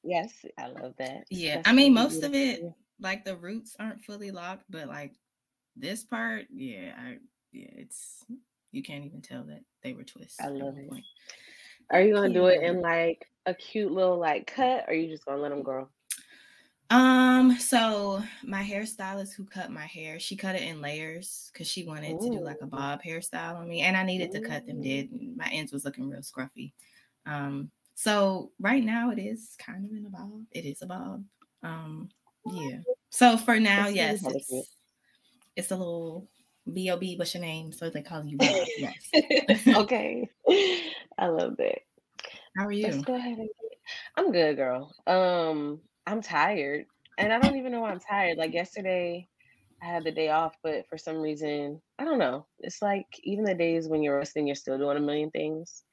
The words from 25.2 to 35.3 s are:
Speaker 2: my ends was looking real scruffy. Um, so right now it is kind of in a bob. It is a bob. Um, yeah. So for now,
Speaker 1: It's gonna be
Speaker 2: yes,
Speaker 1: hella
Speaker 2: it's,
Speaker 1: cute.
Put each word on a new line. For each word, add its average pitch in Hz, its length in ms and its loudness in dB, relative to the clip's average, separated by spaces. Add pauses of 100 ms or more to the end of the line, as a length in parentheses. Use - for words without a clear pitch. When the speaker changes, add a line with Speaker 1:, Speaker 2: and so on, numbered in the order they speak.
Speaker 2:
my 160 140 -6
ends 151 240 -6
was 139 140 -8
looking 135 240 -8
real 139 100 -12
scruffy. 139 520 -12 (520)
Um, 143 480 -6 (220)
so 196 680 2
right 233 240 4
now 233 260 0
it 202 80 -2
is 214 400 -8
kind 196 280 -10
of 214 60 -10
in 208 120 -10
a 202 60 -14
bob. 208 420 -14
It 165 140 -10
is - 160 -10
a 185 40 -12
bob. 185 380 -8 (380)
Um, 160 480 -10 (340)
yeah. 156 360 -8 (300)
So 233 280 8
for 226 200 4
now, 202 300 4
Speaker 1:
It's - 0 -
gonna 202 40 -2
be 202 40 -2
Speaker 2:
yes, 180 240 0
Speaker 1:
hella 131 160 -4
Speaker 2:
it's, - 120 -6
Speaker 1:
cute. 127 180 -2 (880)